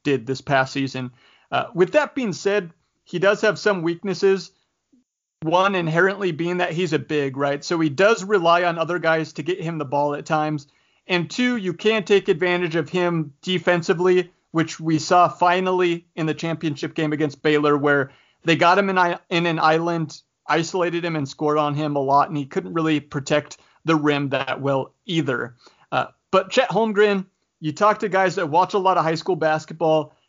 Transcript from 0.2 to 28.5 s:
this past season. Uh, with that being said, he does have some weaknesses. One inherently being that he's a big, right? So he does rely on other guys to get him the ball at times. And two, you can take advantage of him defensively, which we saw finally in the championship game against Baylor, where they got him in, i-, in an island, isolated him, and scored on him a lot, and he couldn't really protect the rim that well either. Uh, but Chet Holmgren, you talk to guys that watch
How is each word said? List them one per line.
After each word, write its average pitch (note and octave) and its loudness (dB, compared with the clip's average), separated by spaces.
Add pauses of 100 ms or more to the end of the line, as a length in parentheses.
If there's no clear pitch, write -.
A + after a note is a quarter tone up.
this C3 -6
past C3+ 0
season. C3 -6 (400)
Uh, C3 0
with F3+ 2
that D4 0
being A#3+ -4
said, G3 -2 (320)
he F3 -8
does G3 2
have G#3 0
some G3 0
weaknesses. F#3+ -2 (920)
One F#3 2
inherently F3+ 0
being E3+ -4
that F3 -2
he's D#3+ -4
a D3 0
big, C#3 -4
right? C#3+ -2
So F3 -2
he D#3+ 2
does F#3 2
rely F3 2
on E3+ 0
other E3 -2
guys D#3+ 0
to D#3 -8
get F#3 -4
him E3 -6
the D3 -4
ball C#3+ -2
at D#3+ -10
times. D3+ -2 (400)
And F3 -2
two, B3 -2
you F#3 -4
can G#3+ -2
take G3+ 2
advantage F3 0
of D#3 -2
him E3+ -2
defensively, F3 0 (200)
which D#3+ -2
we D#3+ 0
saw F3 4
finally F3+ 0 (100)
in D#3+ -4
the D#3 0
championship D#3 -6
game D#3 -2
against D3 -2
Baylor, D3 4
where C#3 2 (340)
they D#3+ 2
got F3 6
him G3 0
in, F#3 -2
i-, F3 2 (100)
in E3+ 0
an E3 -2
island, D#3+ 0 (260)
isolated E3 -2
him, E3 -4
and C#3 -4
scored D3+ -2
on D3 0
him D3 -4
a - -2
lot, C#3 2
and D3+ -6
he C#3+ -4
couldn't F3+ -6
really D#3+ 0
protect D3 -4 (260)
the D#3+ 2
rim C#3+ 0
that C3 -4
well C3+ -2 (120)
either. B2+ -4 (360)
Uh, C3 -2 (260)
but F#3+ 2
Chet B3+ 2
Holmgren, G3+ 2 (340)
you D#3 -4
talk G#3 2
to A3 -2
guys F#3 2
that F#3 -2
watch F3 0